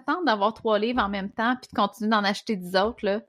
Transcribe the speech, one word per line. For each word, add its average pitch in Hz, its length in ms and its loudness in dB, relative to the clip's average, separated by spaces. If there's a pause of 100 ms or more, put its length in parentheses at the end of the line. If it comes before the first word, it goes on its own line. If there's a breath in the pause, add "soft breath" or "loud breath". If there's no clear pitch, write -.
tente 349 180 -2
d'avoir 214 280 2
trois 220 260 0
livres 240 240 0
en 202 60 -2
même 202 200 -4
temps 233 320 -2
puis - 100 -20
de - 60 -12
continuer 208 320 0
d'en 214 140 4
acheter 208 320 -2
dix 180 220 -4
autres, 208 280 0
là, 196 240 0